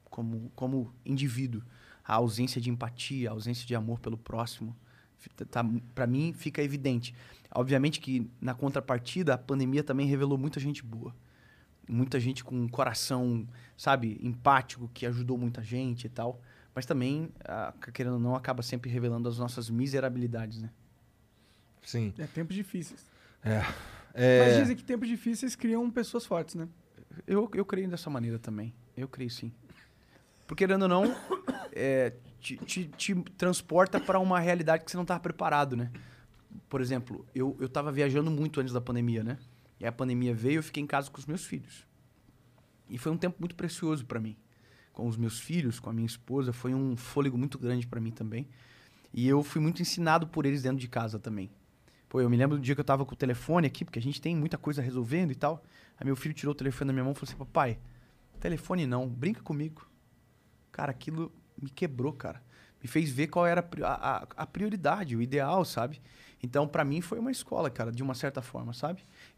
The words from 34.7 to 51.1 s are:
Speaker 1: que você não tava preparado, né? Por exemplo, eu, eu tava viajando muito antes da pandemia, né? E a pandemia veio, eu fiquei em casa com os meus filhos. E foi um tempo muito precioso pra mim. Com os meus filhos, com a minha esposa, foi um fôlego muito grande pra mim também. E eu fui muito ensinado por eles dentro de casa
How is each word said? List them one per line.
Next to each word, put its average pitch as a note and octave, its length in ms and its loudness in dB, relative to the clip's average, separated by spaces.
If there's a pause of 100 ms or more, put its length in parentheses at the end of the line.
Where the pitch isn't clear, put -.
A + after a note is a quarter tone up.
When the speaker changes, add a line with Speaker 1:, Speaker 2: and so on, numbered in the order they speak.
Speaker 1:
que - 60 -14
você F3+ 80 -4
não F3+ 80 0
tava F3 140 0
preparado, D3 560 2
né? A#2+ 160 -2 (760)
Por C3+ 120 0
exemplo, B2 420 -4 (120)
eu, C3 240 0
eu C3 100 -2
tava D3 220 -2
viajando C#3+ 400 4
muito D3+ 280 0
antes C3 140 0
da B2 80 0
pandemia, A#2+ 420 0
né? B2 140 -4 (420)
E G2+ 60 -6
a A2+ 60 -2
pandemia B2 420 0
veio, B2 260 2
eu D#3 40 -2
fiquei D3 180 -6
em D3 60 -4
casa C#3 240 -2
com - 80 -18
os B2+ 60 -14
meus D3+ 200 -6
filhos. - 400 -10 (1040)
E A#2+ 80 -8
foi D#3 140 -2
um E3+ 60 0
tempo F3 220 -2
muito E3+ 160 -6
precioso D#3 500 -2
pra A#2 140 -4
mim. A2 160 -6 (580)
Com A#2 140 -4
os A2+ 100 -2
meus A2+ 220 -2
filhos, C#3+ 400 -2
com - 100 -10
a A2+ 40 -6
minha A2+ 120 0
esposa, B2 480 -2
foi B2+ 200 -4
um C3 220 0
fôlego C3+ 400 0
muito B2+ 220 0
grande B2 300 -2
pra A#2 120 -6
mim A2+ 120 -4
também. A2+ 360 -6 (640)
E B2 160 2
eu C#3+ 160 6
fui D3 160 -2
muito D3+ 220 2
ensinado E3 460 2
por D#3 180 -2
eles C#3 160 2
dentro B2+ 160 0
de B2 100 -4
casa A2+ 300 -2